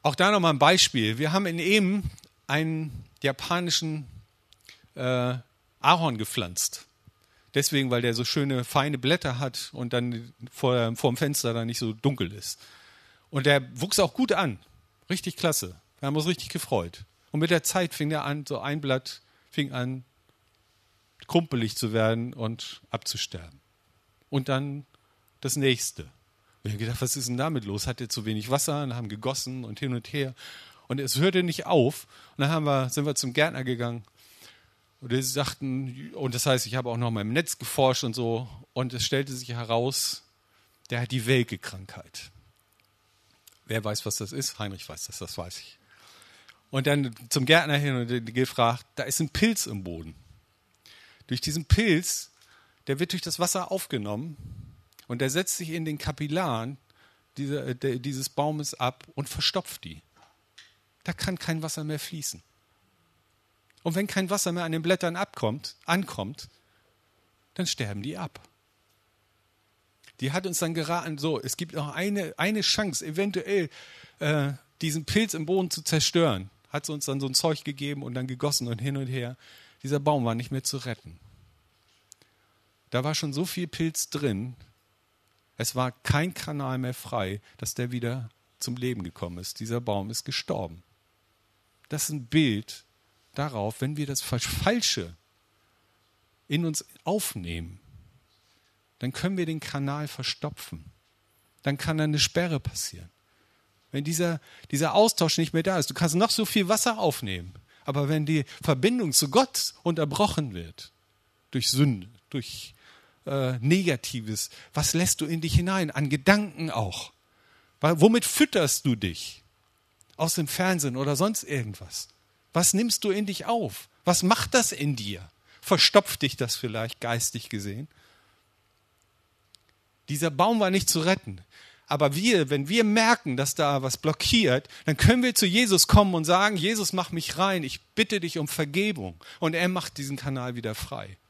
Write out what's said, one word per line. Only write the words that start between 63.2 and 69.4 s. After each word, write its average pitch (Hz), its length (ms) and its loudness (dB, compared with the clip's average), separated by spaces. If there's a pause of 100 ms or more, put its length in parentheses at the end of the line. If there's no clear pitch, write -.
Und 165 120 -2
wenn 196 120 0
kein 190 220 -2
Wasser 196 220 0
mehr 175 120 -2
an 165 80 -2
den 160 100 0
Blättern 175 340 0
abkommt, 143 600 -4 (100)
ankommt, 156 640 -4 (1040)
dann 180 140 -4
sterben 101 340 -4
die 151 160 -8
ab. 175 220 -10 (1800)